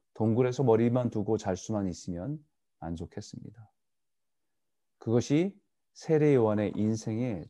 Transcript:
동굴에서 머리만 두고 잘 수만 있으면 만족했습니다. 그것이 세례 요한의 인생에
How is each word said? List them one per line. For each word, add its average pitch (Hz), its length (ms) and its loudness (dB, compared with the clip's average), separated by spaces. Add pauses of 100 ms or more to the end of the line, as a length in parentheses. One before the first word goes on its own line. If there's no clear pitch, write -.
(120)
동굴에서 123 500 0
머리만 120 480 4
두고 107 280 -2
잘 92 180 -4
수만 101 320 -4
있으면 90 500 -8 (420)
만족했습니다. 85 920 -12 (1300)
그것이 143 600 0 (340)
세례 151 420 2
요한의 107 420 4
인생에 110 720 -2